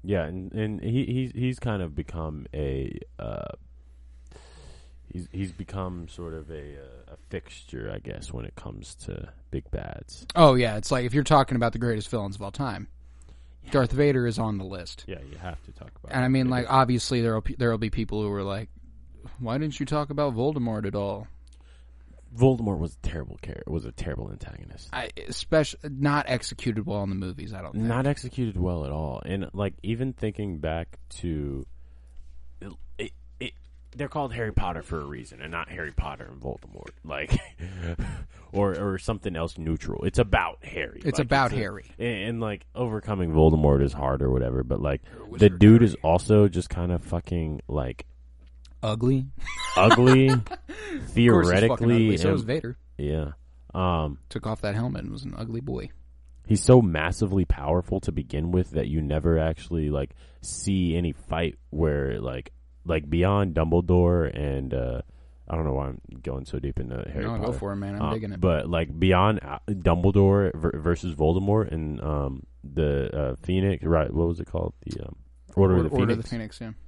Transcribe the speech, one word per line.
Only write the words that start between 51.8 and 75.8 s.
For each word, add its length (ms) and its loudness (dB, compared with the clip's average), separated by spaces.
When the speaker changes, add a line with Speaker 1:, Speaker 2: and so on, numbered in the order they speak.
Speaker 2:
ugly. 240 4
So 100 -2
Speaker 1:
and 60 2
Speaker 2:
was 80 -2
Vader. 340 -6
Speaker 1:
Yeah. 320 -2
Um, 440 0
Speaker 2:
Took 180 -8
off 140 -4
that 140 -2
helmet 300 -4
and 60 -10
was 140 -12
an 140 -10
ugly 240 -8
boy. 260 -8
Speaker 1:
he's 160 4
so 200 10
massively 640 2
powerful 540 0
to 120 -4
begin 400 -4
with 200 2
that 160 0
you 120 0
never 380 2
actually, 500 -2
like, 220 -2
see 560 0
any 140 0
fight 440 -4
where, 500 0
like, 320 -8
like, 240 -2
beyond 460 2
Dumbledore 720 4
and, 360 -2
uh, 260 -2
I 80 -4
don't 80 -2
know 80 0
why 140 -2
I'm 140 -8
going 220 -6
so 140 -8
deep 200 -4
into 180 -6
Harry 140 -4
Speaker 2:
No, 140 -4
Speaker 1:
Potter. 80 -4
Speaker 2:
go 60 -2
for 200 -6
it, 40 -6
man. 200 -6
I'm 60 -4
Speaker 1:
Uh, 100 -2
Speaker 2:
digging 200 -6
it. 100 -4
Speaker 1:
but, 260 4
like, 320 0
beyond, 420 6
uh, 240 -10
Dumbledore 880 6
ver-, 240 -2
versus 360 0
Voldemort 580 4
and, 300 -4
um, 400 -2
the, 540 0
uh, 260 -2
Phoenix, 400 2
right? 300 4
What 160 2
was 120 -2
it 60 -6
called? 280 -4
The, 220 -10
um, 100 -14
Order 200 6
Speaker 2:
Or-, 20 6
Speaker 1:
of 60 4